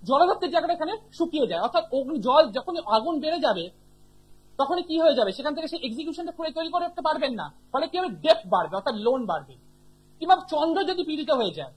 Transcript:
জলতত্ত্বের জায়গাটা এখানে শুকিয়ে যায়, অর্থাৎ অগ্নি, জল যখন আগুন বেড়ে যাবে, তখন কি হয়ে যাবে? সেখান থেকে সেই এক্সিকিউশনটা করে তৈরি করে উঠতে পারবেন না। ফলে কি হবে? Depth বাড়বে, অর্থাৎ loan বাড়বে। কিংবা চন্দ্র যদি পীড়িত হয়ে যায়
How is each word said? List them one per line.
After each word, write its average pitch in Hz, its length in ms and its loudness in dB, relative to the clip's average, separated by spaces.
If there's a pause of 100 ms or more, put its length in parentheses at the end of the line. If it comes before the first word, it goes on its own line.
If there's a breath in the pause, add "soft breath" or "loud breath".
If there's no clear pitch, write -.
জলতত্ত্বের 320 460 4
জায়গাটা 339 220 2
এখানে 339 200 -2 (200)
শুকিয়ে 311 340 0
যায়, 170 140 -2
অর্থাৎ 247 320 0
অগ্নি, 269 260 -2
জল 254 320 6
যখন 254 260 -6 (100)
আগুন 254 340 2
বেড়ে 311 200 -2
যাবে, 185 300 0 (880)
তখন 330 240 0
কি 320 180 -2
হয়ে 320 140 6
যাবে? 214 180 2
সেখান 285 220 -4
থেকে 311 140 -6
সেই 330 100 -6
এক্সিকিউশনটা 311 540 -8
করে 320 180 -6
তৈরি 320 200 -4
করে 349 160 0
উঠতে 349 160 -6
পারবেন 277 320 0
না। 156 200 -8 (180)
ফলে 285 140 0
কি 349 120 -4
হবে? 370 100 -2
Depth 294 380 2
বাড়বে, 175 300 0
অর্থাৎ 233 180 -2
loan 233 320 -2
বাড়বে। 143 280 -6 (640)
কিংবা 349 180 4
চন্দ্র 330 480 0
যদি 359 200 -4
পীড়িত 311 260 -6
হয়ে 240 200 2
যায় 147 260 -12